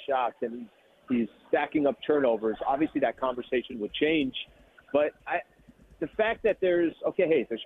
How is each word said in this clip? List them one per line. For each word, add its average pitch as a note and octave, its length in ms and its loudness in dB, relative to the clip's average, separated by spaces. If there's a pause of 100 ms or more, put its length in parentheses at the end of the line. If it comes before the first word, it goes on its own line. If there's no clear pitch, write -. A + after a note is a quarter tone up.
shots B2+ 340 -2
and A#2+ 260 -6 (420)
he's, B2+ 100 2
he's A2+ 80 0 (220)
stacking D3 380 2
up B2+ 180 0
turnovers, A2+ 500 2 (100)
obviously C#3+ 360 0
that A#2+ 180 0
conversation B2+ 600 -4
would G#2 140 -6
change. D3 400 0 (600)
But D3 180 2 (160)
I, D#3+ 120 -4 (600)
the D#3+ 160 -4
fact A3 280 0
that G#3 180 2
there's, F3 320 2 (140)
okay, E3 200 2
hey, D#3 220 2
there's A2+ 160 -8